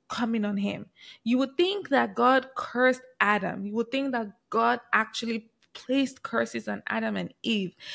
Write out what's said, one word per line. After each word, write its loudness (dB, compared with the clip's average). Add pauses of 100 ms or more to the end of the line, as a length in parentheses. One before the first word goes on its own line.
coming -2
on -2
him. -4 (360)
You 2
would -2
think 0
that 2
God 4
cursed 0 (160)
Adam. 0
You -6
would -2
think -2
that -4 (180)
God 2 (140)
actually -2 (220)
placed -2
curses -2
on -6
Adam -2
and -6 (100)
Eve. -2 (200)